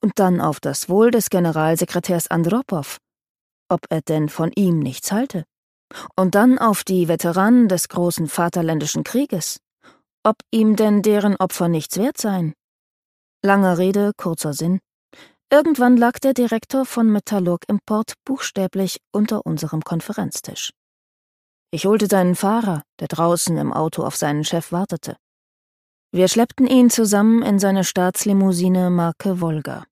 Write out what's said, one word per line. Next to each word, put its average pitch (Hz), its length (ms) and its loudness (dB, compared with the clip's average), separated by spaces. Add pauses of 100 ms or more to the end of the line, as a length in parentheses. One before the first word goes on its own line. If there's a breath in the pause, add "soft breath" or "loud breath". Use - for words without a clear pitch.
Und 214 160 -2
dann 180 220 4
auf 151 180 -2
das 139 300 -6
Wohl 220 220 4
des 233 180 0
Generalsekretärs 165 1000 -2
Andropow, 170 680 -2 (720)
ob 175 200 -2
er 160 120 -2
denn 156 260 -2
von 160 260 -4
ihm 175 260 2
nichts 131 340 -6
halte. 196 320 -4 (720 loud breath)
Und 185 180 0
dann 254 240 4
auf 214 240 0
die 180 240 0
Veteranen 190 640 4
des 180 180 -2
großen 175 400 -2
Vaterländischen 160 760 -2
Krieges, 233 540 -4 (640 soft breath)
ob - 120 2 (160)
ihm 220 240 4
denn 208 280 2
deren 208 340 2
Opfer 180 320 -2
nichts 160 280 -4
wert 240 200 -2
seien. 180 360 -2 (880)
Lange 196 360 2
Rede, 202 400 0
kurzer 165 360 -6
Sinn. 175 260 -2 (720 soft breath)
Irgendwann 269 460 4
lag 233 240 2
der 269 140 0
Direktor 247 520 -2
von 226 240 0
Metallurg 190 600 -2
Import 214 440 -4 (120)
buchstäblich 190 720 -4 (160)
unter 208 320 -2
unserem 156 380 -6
Konferenztisch. - 880 -8 (1000)
Ich 160 140 -6
holte 202 220 2
seinen 180 280 2
Fahrer, 202 480 -2 (160)
der 156 80 -8
draußen 165 500 -2
im 147 140 -2
Auto 156 320 -4
auf 131 140 -6
seinen 151 260 -2
Chef 170 300 -4
wartete. 170 420 -6 (960)
Wir 185 160 4
schleppten 240 400 2
ihn 247 220 8
zusammen 220 520 2
in 202 160 0
seine 190 280 2
Staatslimousine 185 1040 0
Marke 175 500 -2
Volga. 151 520 -6